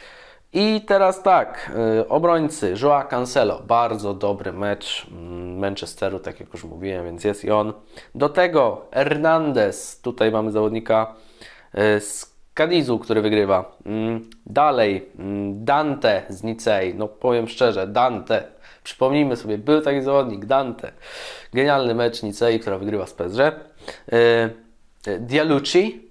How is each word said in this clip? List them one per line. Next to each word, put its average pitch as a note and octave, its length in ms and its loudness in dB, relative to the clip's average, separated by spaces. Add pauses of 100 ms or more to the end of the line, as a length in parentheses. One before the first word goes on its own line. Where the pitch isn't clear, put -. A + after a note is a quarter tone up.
(540)
I G#3+ 340 2
teraz F#3+ 360 4
tak, - 480 2 (300)
y, - 60 0
obrońcy, D3+ 720 2
Joao C#3 220 4
Cancelo, B2 640 0
bardzo A2+ 460 0
dobry G2+ 400 -4
mecz, G2+ 580 -6
mm, F2 480 -10
Manchesteru, G2 600 -6
tak - 200 -12
jak - 140 -20
już E2+ 100 -14
mówiłem, F2 420 -8
więc E2+ 180 -12
jest G2+ 200 -2
i G#2 80 -2
on. G#2+ 220 0 (420)
Do C#3+ 140 0
tego D3+ 640 2
Hernandez, D3 1120 0
tutaj A2 300 0
mamy A2 200 0
zawodnika, A2 640 0 (840)
y, G#2 40 -2
z - 380 -12 (140)
Cadizu, D3+ 460 2
który A2 220 0
wygrywa. G#2 640 2
Mm, A2+ 440 -6 (160)
dalej, A2+ 640 2 (100)
mm, G2+ 460 -6
Dante C#3 640 2
z F#2+ 140 -12
Nicei, G#2 520 -2
no G#2+ 120 -6
powiem A#2+ 400 0
szczerze, G2+ 400 0
Dante, A2 560 0 (400)
przypomnijmy C3+ 520 0
sobie, G#2+ 220 -6
był D3+ 240 2
taki C#3+ 200 0
zawodnik, C3 440 0
Dante. C3 460 -2 (600)
Genialny C3 420 2
mecz A#2 280 -2
Nicei, A2+ 360 0
która G2 180 -4
wygrywa G2+ 280 -4
z - 80 -18
P E2+ 100 -6
S F#2 140 -6
G. D3 140 4 (600)
Y, A#2 40 4 (880)
y, G2 120 -4
Dialucci D3+ 920 0